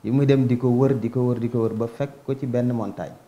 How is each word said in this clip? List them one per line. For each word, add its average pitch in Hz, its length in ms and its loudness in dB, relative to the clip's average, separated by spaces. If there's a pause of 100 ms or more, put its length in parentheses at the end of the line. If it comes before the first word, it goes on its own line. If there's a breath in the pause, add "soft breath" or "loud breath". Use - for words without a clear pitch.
Yi 107 80 -4
muy 139 160 4
dem 135 200 4
di 120 100 2
ko 127 120 0
wër, 131 320 4
di 113 100 -4
ko 127 180 -2
wër, 120 100 0
di 117 100 -2
ko 117 160 -2
wër 110 100 0
ba 113 120 -2
fekk - 400 -8
ko 135 80 -2
ci 135 120 -6
benn 123 260 0
montagne. 98 420 -6 (140)